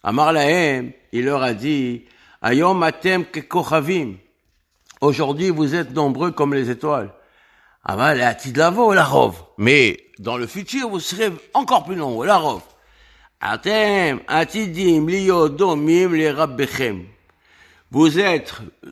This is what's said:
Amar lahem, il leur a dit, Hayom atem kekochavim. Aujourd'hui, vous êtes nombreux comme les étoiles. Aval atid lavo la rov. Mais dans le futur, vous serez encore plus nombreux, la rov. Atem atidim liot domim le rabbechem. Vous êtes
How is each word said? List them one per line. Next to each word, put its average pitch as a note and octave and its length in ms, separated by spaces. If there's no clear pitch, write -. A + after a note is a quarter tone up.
Amar C#3+ 300
lahem, D3 600
il A#2+ 140
leur C#3 160
a B2+ 100
dit, B2 540
Hayom E3+ 420
atem F3 440
kekochavim. D#3 880
Aujourd'hui, D3 480
vous D3+ 240
êtes D#3 180
nombreux D3 380
comme C#3+ 240
les C3 160
étoiles. B2 420
Aval B2+ 380
atid B2 340
lavo F#3+ 360
la F3+ 120
rov. C3 320
Mais A#2 400
dans A2+ 180
le A#2+ 100
futur, A3+ 420
vous G3 120
serez G3 300
encore A#3+ 300
plus F3+ 120
nombreux, C3 300
la G3+ 100
rov. C#3 260
Atem F#3+ 880
atidim E3 800
liot F3+ 420
domim E3+ 640
le D#3 180
rabbechem. C3 720
Vous D3+ 280
êtes F#3 360